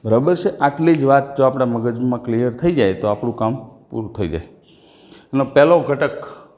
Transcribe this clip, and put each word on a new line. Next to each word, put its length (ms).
બરાબર 320
છે? 220
આટલી 380
જ 80
વાત 340
જો 60
આપણા 220
મગજમાં 580
ક્લિયર 300
થઈ 220
જાય 180
તો 140
આપણું 280
કામ 340
પૂરું 240
થઈ 140
જાય. 140
એનો 120
પહેલો 340
ઘટક 460